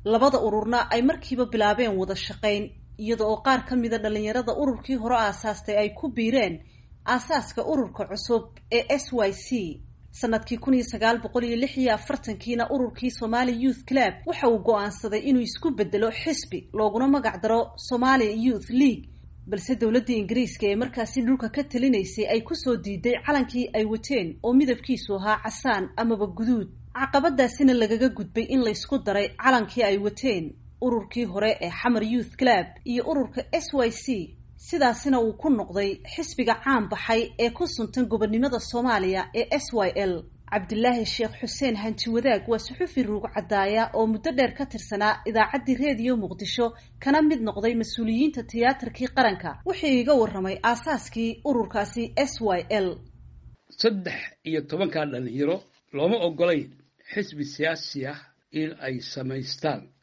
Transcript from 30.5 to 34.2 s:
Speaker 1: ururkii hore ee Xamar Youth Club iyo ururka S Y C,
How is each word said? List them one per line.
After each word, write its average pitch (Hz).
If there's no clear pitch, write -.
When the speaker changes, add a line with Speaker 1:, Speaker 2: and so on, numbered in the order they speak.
Speaker 1:
ururkii 240
hore 202
ee 170
Xamar 226
Youth 226
Club 220
iyo 240
ururka 277
S 330
Y 240
C, 214